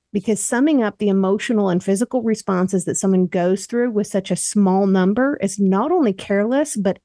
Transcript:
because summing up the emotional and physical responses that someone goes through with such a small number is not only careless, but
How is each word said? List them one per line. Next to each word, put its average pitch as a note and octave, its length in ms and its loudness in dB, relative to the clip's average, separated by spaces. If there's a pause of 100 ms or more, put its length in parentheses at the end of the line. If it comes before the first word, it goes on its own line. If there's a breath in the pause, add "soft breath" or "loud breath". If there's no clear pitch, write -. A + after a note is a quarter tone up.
(120)
because G#3 260 -2
summing C4+ 420 2
up G#3 180 -2
the G#3 100 0
emotional G3 600 0
and F3+ 140 0
physical G#3 380 -2
responses F#3+ 640 -2
that - 100 -4
someone F#3+ 300 2
goes F#3 400 -2
through A#3+ 260 -2
with G#3 160 -2
such F#3+ 240 -4
a F3+ 40 -2
small G3 520 2
number G3 540 2
is G3 180 -4
not G3 320 2
only D4 220 2
careless, A3 640 -2
but F#3+ 280 -2